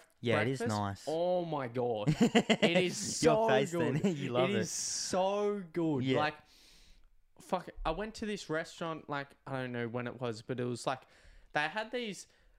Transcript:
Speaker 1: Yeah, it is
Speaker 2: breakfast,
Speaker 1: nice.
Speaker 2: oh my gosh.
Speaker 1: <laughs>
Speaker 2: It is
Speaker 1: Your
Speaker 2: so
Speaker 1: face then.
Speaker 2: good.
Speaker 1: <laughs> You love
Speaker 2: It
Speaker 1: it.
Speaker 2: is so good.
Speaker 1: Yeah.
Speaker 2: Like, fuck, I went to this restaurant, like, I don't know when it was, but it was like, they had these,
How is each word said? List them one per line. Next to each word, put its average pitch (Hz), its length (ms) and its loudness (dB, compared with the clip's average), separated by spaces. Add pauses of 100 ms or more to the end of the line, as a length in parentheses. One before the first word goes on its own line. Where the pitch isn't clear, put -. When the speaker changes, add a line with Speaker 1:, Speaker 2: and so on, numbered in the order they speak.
(220)
Speaker 1:
Yeah, 110 200 2
it 110 60 2
is 135 100 -2
Speaker 2:
breakfast, 107 240 0
Speaker 1:
nice. 101 260 -4
Speaker 2:
oh 175 380 0
my 147 220 -2
gosh. 120 400 0
Speaker 1:
<laughs> 156 120 2
Speaker 2:
It 196 580 4
is 147 460 0
Speaker 1:
Your 160 220 6
Speaker 2:
so - 20 2
Speaker 1:
face 139 240 4
then. 156 280 0
Speaker 2:
good. 175 180 2
Speaker 1:
<laughs> - 0 -
You - 140 -4
love 123 180 4
Speaker 2:
It 202 60 0
Speaker 1:
it. - 60 2
Speaker 2:
is 165 100 -4
so 202 880 0 (100)
good. 156 320 2
Speaker 1:
Yeah. 131 140 4
Speaker 2:
Like, 151 180 2 (1080)
fuck, - 280 -4 (160)
I 160 60 0
went 208 240 -4
to 233 100 -6
this 208 240 -6
restaurant, 160 580 -4
like, 151 200 -6 (180)
I 131 160 -4
don't 127 100 -4
know 120 160 -2
when 120 200 -4
it 117 120 -10
was, 117 220 -4
but 123 180 -6
it 123 60 0
was 123 220 -4
like, 135 140 -2 (520)
they 151 80 2
had 214 300 -4
these, 233 340 -6 (320)